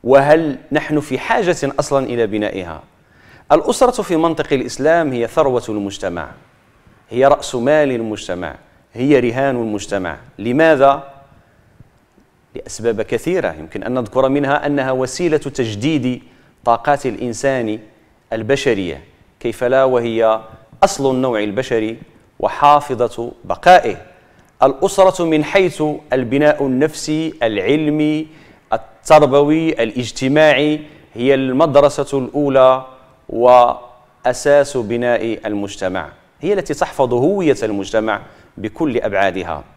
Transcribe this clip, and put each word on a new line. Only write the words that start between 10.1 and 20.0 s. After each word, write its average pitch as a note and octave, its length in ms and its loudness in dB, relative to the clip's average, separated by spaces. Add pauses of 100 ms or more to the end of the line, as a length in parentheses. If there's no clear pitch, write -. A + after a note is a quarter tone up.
لماذا؟ C#3 800 2 (1400)
لأسباب A2 480 -4
كثيرة، B2 500 -2
يمكن D#2+ 300 -14
أن B2 120 -6
نذكر B2+ 340 0
منها C#3+ 380 0
أنها C3+ 260 -2
وسيلة D3+ 440 -2
تجديد B2+ 880 -4 (420)
طاقات C3+ 420 0
الإنسان A#2+ 720 -4 (540)
البشرية، A2 720 -2 (360)
كيف A#2+ 240 -6
لا C3 200 2
وهي A2+ 560 0 (440)